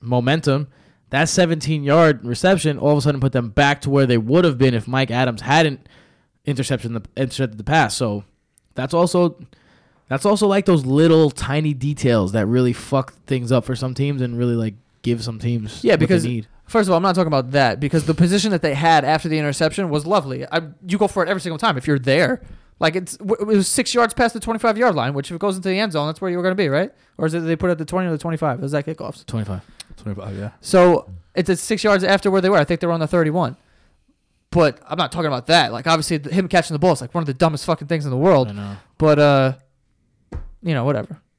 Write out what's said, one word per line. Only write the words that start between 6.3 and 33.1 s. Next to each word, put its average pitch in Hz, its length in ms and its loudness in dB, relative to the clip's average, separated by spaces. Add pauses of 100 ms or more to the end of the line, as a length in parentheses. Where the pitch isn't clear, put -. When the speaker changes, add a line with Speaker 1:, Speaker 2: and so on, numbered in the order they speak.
Speaker 1:
intercepted 127 480 -4
the, 110 80 -8 (140)
intercepted 127 420 -4
the 104 60 -10
pass. 139 300 2
So 104 300 -4 (500)
that's 131 200 -6
also, 175 440 2 (680)
that's 135 160 -4
also, 208 220 2
like, 196 180 2
those 156 220 2
little 160 440 4
tiny 147 440 -2
details 123 580 0
that 107 140 0
really 123 260 2
fuck - 400 -4 (140)
things 123 260 -2
up 123 140 2
for 131 100 -6
some 127 180 -6
teams 139 280 -2
and 120 160 -6
really, 120 160 0
like, 110 200 -4 (280)
give 117 200 -2
some 113 160 -8
teams 113 460 -6
Speaker 2:
Yeah, 214 80 4
Speaker 1:
what 160 80 4
they 156 60 2
Speaker 2:
because 180 180 2
Speaker 1:
need. 117 220 -6 (200)
Speaker 2:
first 208 220 0
of 180 40 2
all, 170 40 4
I'm 170 60 2
not 185 120 2
talking 180 120 2
about 135 240 -2
that 131 280 2
because 143 280 -2
the 165 80 0
position 185 380 2
that 170 100 -2
they 151 120 0
had 160 300 4
after 160 240 0
the 156 100 -2
interception 156 520 -2
was 147 160 -2
lovely. 139 440 -2
I, 165 120 -4 (240)
you 180 100 -4
go 202 120 2
for 190 140 -2
it 165 60 -2
every 185 140 -4
single 165 160 -8
time 196 180 0
if - 100 -6
you're 147 120 2
there. 131 420 0 (400)
Like, 160 160 0
it's, 185 220 -8
w-, 214 200 -4
it 208 180 2
was 190 120 2
six - 260 -2
yards 233 200 2
past 233 200 0
the 226 60 -8
twenty-five-yard 226 540 0
line, 135 200 -2
which 139 160 -6
if 170 60 -10
it - 40 -8
goes 196 160 -2
into 190 120 -6
the 185 100 0
end 208 140 -2
zone, 151 160 -2
that's 160 120 -8
where 190 100 -4
you 175 80 -2
were 175 40 -4
gonna 185 140 0
be, 190 120 0
right? 160 220 0 (280)
Or 160 80 -2
is 156 80 -2
it 175 60 -2
they 165 140 0
put 180 140 -2
it 175 40 2
at 160 60 -4
the 156 60 -6
twenty 180 240 -2
or - 20 -2
the 156 80 -2
twenty-five? 156 460 -4
Is 139 80 -6
that 143 140 -2
kickoffs? - 400 -12
Speaker 1:
Twenty-five. 101 340 -6 (380)
Speaker 3:
Twenty-five, 98 380 -10
yeah. 101 140 -8 (100)
Speaker 2:
So 180 480 4 (280)
it's 180 120 -2
at 180 120 0
six - 240 -4
yards 202 180 2
after 190 260 0
where 190 120 2
they 185 80 2
were. 196 80 4
I 147 80 4
think 165 160 -2
they 175 80 -2
were 170 40 0
on 170 60 -2
the 160 80 -2
thirty-one. 156 500 0 (920)